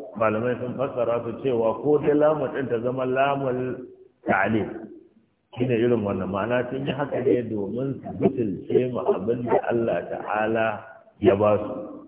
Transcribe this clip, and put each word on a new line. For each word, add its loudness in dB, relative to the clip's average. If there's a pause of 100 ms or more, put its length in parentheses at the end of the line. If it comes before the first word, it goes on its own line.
(160)
malamai 2
sun -6
fassara 0
su -8
cewa 2 (100)
ko 4
dai 4
lamun 4
ɗin -4
ta 0
zama -2
lamul 0 (480)
ta'lil, 2 (880)
shine -2
irin 2
wannan. -2
Ma'ana 0
sun -6
yi -2
haka -4
ne 2
domin -4
su -12
butulce 0
ma -4 (100)
abin -2
da 2 (100)
Allah 0
Ta'ala -2 (540)
ya 6
ba 6
su. -6 (340)